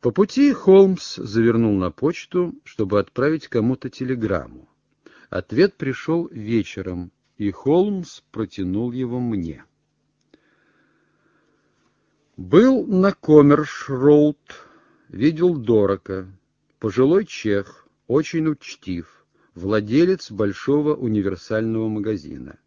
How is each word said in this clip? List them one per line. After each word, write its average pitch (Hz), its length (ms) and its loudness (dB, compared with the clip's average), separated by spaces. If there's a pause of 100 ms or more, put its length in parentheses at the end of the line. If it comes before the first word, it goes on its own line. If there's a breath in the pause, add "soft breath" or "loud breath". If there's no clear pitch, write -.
По 123 80 2
пути 262 400 2
Холмс 190 640 4
завернул 113 640 2
на 90 120 0
почту, 165 640 -4 (120)
чтобы 101 340 -2
отправить 143 480 -4
кому-то 123 420 -2
телеграмму. 107 760 -6 (640 soft breath)
Ответ 135 460 0
пришёл 160 520 -6
вечером, 98 880 -6 (240)
и 101 140 -4
Холмс 180 680 -2 (100)
протянул 101 600 -6
его 123 300 -6
мне. 92 420 -6 (2750)
Был 208 500 4
на 190 280 2
Коммерш-роуд, 147 1200 4 (720 soft breath)
видел 156 480 0
Дорака, 98 720 -2 (520)
пожилой 135 440 2
чех, - 640 -6 (200)
очень 156 420 -2
учтив, - 760 -10 (300)
владелец 107 760 -2
большого 135 640 -2
универсального 110 920 -4
магазина. 85 800 -8